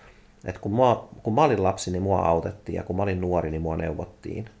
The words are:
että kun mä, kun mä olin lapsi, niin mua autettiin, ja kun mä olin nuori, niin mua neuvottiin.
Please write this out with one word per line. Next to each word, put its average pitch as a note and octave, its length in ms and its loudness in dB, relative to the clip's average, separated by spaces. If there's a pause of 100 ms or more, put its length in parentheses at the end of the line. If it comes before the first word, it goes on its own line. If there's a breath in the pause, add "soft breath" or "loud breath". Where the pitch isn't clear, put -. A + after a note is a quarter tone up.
(460 soft breath)
että - 160 -8
kun G#2 100 -4
mä, A#2+ 260 6 (260)
kun A2 100 -2
mä C#3 100 4
olin A2+ 200 4
lapsi, F#2 280 0
niin F2+ 120 -2
mua F#2+ 160 2
autettiin, E2+ 560 0
ja F2 80 -6
kun F2+ 120 -6
mä F#2+ 80 0
olin F#2 180 -2
nuori, F2 300 0
niin D#2+ 100 -4
mua E2 160 -2
neuvottiin. E2 680 -8 (160)